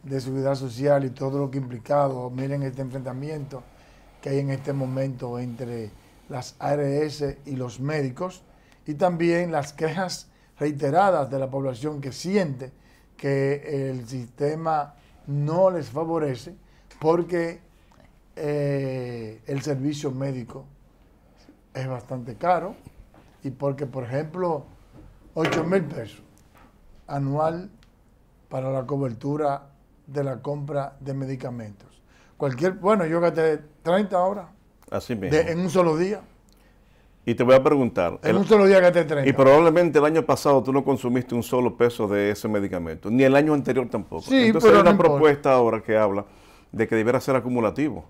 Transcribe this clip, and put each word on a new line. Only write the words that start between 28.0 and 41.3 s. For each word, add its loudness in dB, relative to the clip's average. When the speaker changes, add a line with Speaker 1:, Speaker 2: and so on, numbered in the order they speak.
Speaker 1:
para -4
la -4
cobertura -4
de -4
la -6
compra -6
de -8
medicamentos. -10
Cualquier, -2
bueno, 2
yo 0
gasté 2
treinta 2
horas -2
Speaker 2:
Así -6
Speaker 1:
de, -6
Speaker 2:
mismo. 2
Speaker 1:
en -2
un -2
solo 2
día. -4
Speaker 2:
Y 0
te 0
voy 8
a 10
preguntar, 2
Speaker 1:
En 0
Speaker 2:
el, 4
Speaker 1:
un 2
solo 8
día 8
gasté 6
treinta. 0
Speaker 2:
y 4
probablemente 6
el 4
año 2
pasado 4
tú -2
no 2
consumiste -2